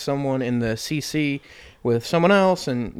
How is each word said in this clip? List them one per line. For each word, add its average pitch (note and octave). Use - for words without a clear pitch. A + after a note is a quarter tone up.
someone C#3
in A#2+
the A2+
C D3+
C C#3+
with A#2+
someone E3+
else, F#3+
and, A#2+